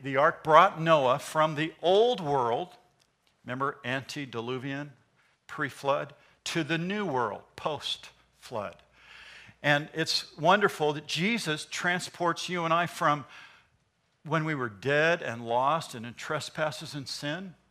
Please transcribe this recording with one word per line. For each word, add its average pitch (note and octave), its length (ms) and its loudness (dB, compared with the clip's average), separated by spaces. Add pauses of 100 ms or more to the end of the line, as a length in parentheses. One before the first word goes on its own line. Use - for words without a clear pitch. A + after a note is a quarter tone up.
the C3+ 140 -4
ark D#3+ 260 4
brought D#3+ 380 8
Noah D3 380 4
from D#3 360 0
the D#3+ 180 -2 (100)
old G#3 380 4
world, C#3+ 480 0 (760)
remember, C3+ 400 -4
antediluvian, C3 1080 -6 (540)
pre-flood, C#3+ 680 -4 (300)
to F3 200 -2
the D#3+ 140 0
new G3 260 -4
world, B2 380 0 (140)
post-flood. - 1200 -8 (840)
And D3 300 2
it's - 460 -4
wonderful E3+ 560 4
that D3+ 120 -10
Jesus E3 640 -2
transports F3 760 -2
you F3 160 -2
and E3 80 2
I E3+ 140 2
from D3 380 0 (1000)
when D#3 200 0
we D#3 100 -2
were B2+ 140 -4
dead D3 540 2
and A#2+ 240 -6
lost C3+ 480 0
and A2+ 100 -12
in A#2 100 -12
trespasses D3+ 800 -8
and C#3 140 -10
sin E3 460 -10 (160)